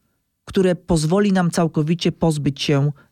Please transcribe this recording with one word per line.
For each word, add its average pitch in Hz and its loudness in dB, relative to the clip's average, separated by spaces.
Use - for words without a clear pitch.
które 185 0
pozwoli 175 0
nam 180 2
całkowicie 165 -2
pozbyć 147 -2
się, 143 0